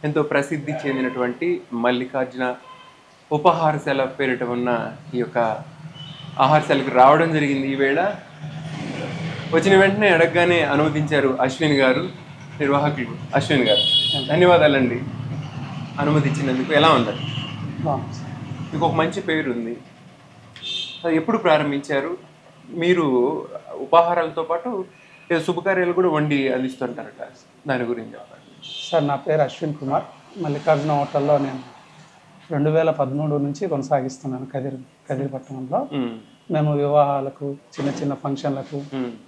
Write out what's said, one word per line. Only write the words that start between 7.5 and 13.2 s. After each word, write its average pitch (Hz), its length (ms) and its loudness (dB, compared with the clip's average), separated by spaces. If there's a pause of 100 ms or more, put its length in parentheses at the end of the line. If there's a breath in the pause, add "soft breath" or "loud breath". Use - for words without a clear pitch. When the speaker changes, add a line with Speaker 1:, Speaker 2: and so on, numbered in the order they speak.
Speaker 1:
ఈవేళ 143 460 0 (1400)
వచ్చిన 190 220 6
వెంటనే 196 320 6
అడగగానే 170 520 4
అనుమతించారు 147 800 2
అశ్విన్ 147 320 2
గారు, 135 360 4 (520)
నిర్వాహకులు 143 560 0 (180)